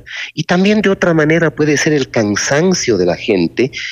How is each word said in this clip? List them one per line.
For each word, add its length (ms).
Y 80
también 400
de 80
otra 240
manera 400
puede 240
ser 160
el 160
cansancio 880
de 80
la 100
gente 540